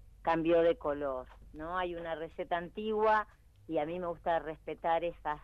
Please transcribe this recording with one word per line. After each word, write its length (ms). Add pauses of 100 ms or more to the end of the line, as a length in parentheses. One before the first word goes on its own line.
(240)
cambió 400
de 120
color, 520 (260)
¿no? 240
Hay 160
una 220
receta 420
antigua 680 (400)
y 100
a 80
mí 140
me 80
gusta 320
respetar 640
esas 400